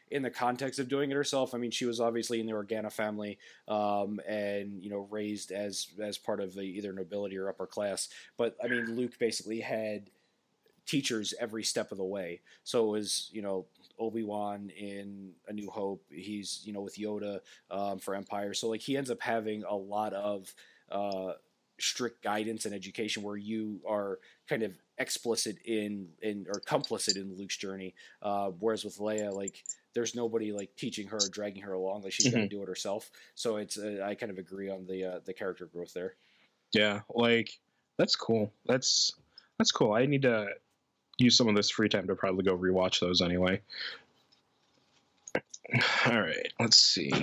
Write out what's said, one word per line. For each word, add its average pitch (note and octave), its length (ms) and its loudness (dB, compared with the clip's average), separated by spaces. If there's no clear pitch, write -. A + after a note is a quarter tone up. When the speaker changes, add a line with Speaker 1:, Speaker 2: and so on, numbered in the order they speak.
Speaker 1:
in C#3 140 -2
the A#2+ 80 -2
context B2 480 0
of B2+ 100 -2
doing C#3 220 2
it - 20 -2
herself. C#3 400 2
I B2 40 -2
mean, A#2+ 140 -2
she - 140 -2
was A#2 140 0
obviously A#2 400 2
in A2 80 -2
the A2 60 -4
Organa G#2+ 380 -4
family, G#2 460 -4
um, G#2 600 2
and, G2+ 560 -2
you G2+ 60 -8
know, G2+ 220 -4
raised G#2 400 -4
as, G2+ 360 -4
as G#2 160 -4
part G#2 240 -2
of F#2+ 120 -6
the, G2 100 -8
either G2 280 -6
nobility F#2+ 460 -4
or F#2+ 100 -4
upper F#2+ 200 -6
class. G2+ 420 -4
But, A#2 280 0
I A#2+ 40 0
mean, A#2 280 0
Luke B2 240 -4
basically A2+ 420 -2
had G#2+ 480 -4
teachers B2 520 0
every A2 240 -4
step - 280 -2
of G2+ 60 -10
the F#2+ 60 -2
way. F#2 380 -4
So A2+ 240 4
it G#2+ 40 2
was, G#2+ 400 -2
you G#2+ 100 -8
know, F#2+ 260 -2
Obi-Wan G#2 720 -4
in G2+ 640 -12
A G#2+ 60 -10
New G#2 160 -8
Hope. G2 420 -4
He's, F#2+ 540 -8
you G#2+ 80 -8
know, G2+ 80 -6
with G2 140 -8
Yoda, G#2 460 -6
um, G2 300 -2
for G2 160 -4
Empire. G2+ 380 -4
So, A#2 140 -2
like, A2+ 140 -2
he C3+ 160 -2
ends C3+ 140 -2
up A#2 100 -4
having G#2+ 420 0
a G2+ 120 -4
lot G2+ 380 -2
of, G2+ 400 -4
uh, F#2+ 440 -2
strict - 420 -2
guidance G#2+ 440 -2
and G2+ 100 -4
education G#2 480 -4
where G#2 140 -6
you G#2+ 500 -4
are G2+ 320 0
kind C3 140 0
of G2+ 120 -2
explicit A2+ 640 -2
in, G#2 560 -4
in, G#2 260 -4
or G2+ 140 -6
complicit A#2 540 0
in F#2+ 200 -6
Luke's G2 220 -6
journey. F#2+ 380 -6
Uh, G2+ 300 0
whereas G#2 320 0
with G#2 140 -10
Leia, G#2 360 -2
like, G2 300 -6
there's A#2 220 0
nobody, A2+ 360 0
like, G2+ 240 -6
teaching G#2+ 320 -6
her G#2 160 0
or G2 60 0
dragging G2+ 340 -6
her G2+ 100 -8
along. F#2+ 300 -2
Like, G2 100 -6
she's - 160 6
gotta A#2 140 4
Speaker 2:
Mm-hmm. G2 60 0
Speaker 1:
do G2+ 120 -6
it G2 60 -8
herself. G2+ 420 -4
So A2 220 -2
it's, G#2 220 -6
uh, G#2 260 -4
I G#2 100 -2
kind G#2+ 160 -6
of F#2 60 -10
agree F#2+ 320 -8
on F#2+ 160 -6
the, F#2 200 -4
uh, F2+ 200 -4
the F#2+ 80 -6
character F#2 320 -6
growth E2+ 280 -10
there. F#2 220 -6
Speaker 2:
Yeah, G#2 380 4
like, A#2 500 2
that's - 180 4
cool. A2 380 2
That's, - 460 4
that's A3 140 6
cool. A2+ 220 6
I A#2 120 6
need C#3+ 160 4
to A2 280 4
use A#2+ 180 10
some A#2+ 120 8
of G#2+ 80 6
this G2+ 160 4
free G#2+ 180 4
time F#2+ 180 2
to F#2+ 80 4
probably F#2+ 280 2
go F#2 140 6
rewatch F#2 420 4
those F2+ 220 4
anyway. F2+ 400 4
All A#2 160 6
right, - 380 0
let's - 180 8
see. C#2+ 340 6